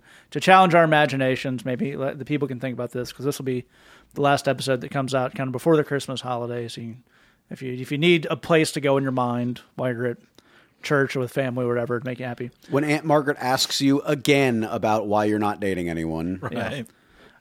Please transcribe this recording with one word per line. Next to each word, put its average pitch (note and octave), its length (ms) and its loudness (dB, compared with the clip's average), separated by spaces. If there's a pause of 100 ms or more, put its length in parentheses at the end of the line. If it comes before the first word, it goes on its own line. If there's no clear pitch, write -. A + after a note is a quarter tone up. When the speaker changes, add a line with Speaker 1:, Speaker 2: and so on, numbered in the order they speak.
(300)
Speaker 1:
to D3 100 -6
challenge F#3 360 8
our E3+ 80 8
imaginations. C3+ 840 2
Maybe C#3 300 -4
let C3+ 240 -6
the B2+ 60 -10
people D3 220 -2
can B2 120 -8
think C3 160 -6
about B2 160 -8
this, B2 200 -8
'cause B2+ 140 -10
this C#3+ 140 -2
will C#3 60 -8
be B2 200 -4 (480)
the D3 80 -4
last C#3 260 2
episode B2+ 340 0
that - 100 -10
comes C3+ 240 -2
out C3 180 -2
kinda C3 180 -6
before D#3+ 240 2
the D3+ 80 6
Christmas C3+ 380 -6
holiday. A#2+ 460 -6
So A#2 140 -12
you A#2 120 -10
can, B2+ 100 -20 (460)
if - 140 -14
you, B2+ 100 -8
if B2+ 180 -8
you C#3+ 60 -2
need E3+ 320 4
a D#3+ 80 -2
place D#3+ 360 4
to D#3 60 -4
go C3+ 180 2
in C#3 60 2
your C3+ 80 -2
mind B2 500 -2 (140)
while B2+ 160 -2
you're A#2+ 140 -4
at A#2+ 120 -4 (640)
church C#3 320 0
or C#3 60 -4
with B2 140 -4
family B2+ 320 -2
or - 20 0
whatever, A#2+ 320 -2
to C3+ 60 -10
make B2 140 -8
you B2+ 60 -8
happy. B2 240 -8 (200)
Speaker 2:
When C#3+ 160 0
Aunt D3+ 180 0
Margaret D3 380 2
asks C3 400 0
you C#3 220 4
again C3+ 600 2
about G#2+ 440 -2
why G#2 180 2
you're G#2+ 120 2
not G#2 220 -2
dating F2+ 300 -2
anyone. E2 520 -4
Speaker 3:
Right. - 120 -8
Speaker 1:
Yeah. B2+ 300 -6 (580)